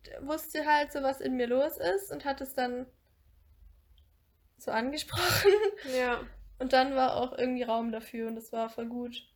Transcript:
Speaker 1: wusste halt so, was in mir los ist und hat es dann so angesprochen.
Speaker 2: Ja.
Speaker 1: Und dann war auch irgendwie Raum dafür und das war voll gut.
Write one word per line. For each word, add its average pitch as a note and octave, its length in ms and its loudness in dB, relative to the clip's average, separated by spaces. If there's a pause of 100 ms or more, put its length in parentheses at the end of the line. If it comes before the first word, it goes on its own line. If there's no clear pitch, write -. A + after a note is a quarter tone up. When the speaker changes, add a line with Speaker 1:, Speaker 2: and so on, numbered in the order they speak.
(220)
Speaker 1:
wusste D4+ 440 -4
halt D4 260 4
so, C#4+ 100 -4
was C4+ 180 0
in B3+ 160 -2
mir B3 100 0
los C4 300 2
ist F#4+ 340 0
und C#4+ 140 -8
hat C#4 160 -4
es C4 140 -10
dann B3 320 -4 (1700)
so - 140 -10
angesprochen. D4+ 800 4 (300)
Speaker 2:
Ja. B3+ 440 -2 (320)
Speaker 1:
Und C4 140 -4
dann C4 220 6
war C4 220 2
auch B3 200 -2
irgendwie B3+ 260 0
Raum A#3 300 0
dafür A3+ 360 -6
und A3+ 60 -6
das A3+ 180 -14
war A3+ 180 -2
voll A#3 160 -8
gut. A#3+ 500 -8